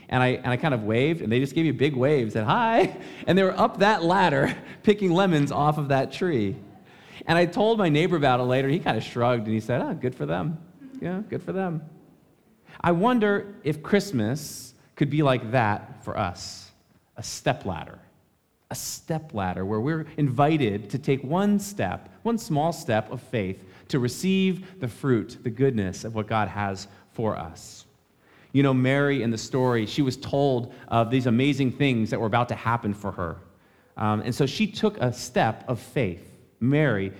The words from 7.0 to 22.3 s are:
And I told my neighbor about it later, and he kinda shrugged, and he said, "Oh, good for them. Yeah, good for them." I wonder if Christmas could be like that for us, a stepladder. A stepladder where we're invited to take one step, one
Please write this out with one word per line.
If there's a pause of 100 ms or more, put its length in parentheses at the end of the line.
And
I
told
my
neighbor
about
it
later,
and
he
kinda
shrugged,
and
he
said,
"Oh,
good
for
them. (440)
Yeah,
good
for
them." (1000)
I
wonder
if
Christmas (220)
could
be
like
that
for
us, (460)
a
stepladder. (720)
A
stepladder
where
we're (100)
invited
to
take
one
step, (140)
one